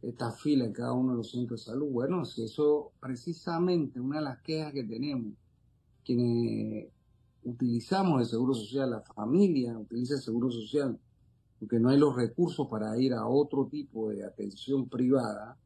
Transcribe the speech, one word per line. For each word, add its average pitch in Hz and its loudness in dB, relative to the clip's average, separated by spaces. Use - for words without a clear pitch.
esta 120 -6
fila 139 2
en 107 -4
cada 123 -4
uno 127 2
de 123 0
los 113 -6
centros 120 -4
de 110 -10
salud. 143 -2
Bueno, 139 0
si 113 -6
eso 147 2
precisamente 165 -2
una 135 -4
de 156 -4
las 135 -10
quejas 156 -4
que 139 -4
tenemos, 117 -6
quienes 113 0
utilizamos 127 2
el 117 2
Seguro 120 2
Social, 120 -2
la 110 -4
familia 127 2
utiliza 120 -4
el 135 -2
Seguro 120 0
Social, 117 -2
porque 113 0
no 117 6
hay 139 8
los 143 6
recursos 131 0
para 107 -2
ir 131 4
a 110 -2
otro 135 2
tipo 131 -6
de 98 -6
atención 117 -4
privada 120 0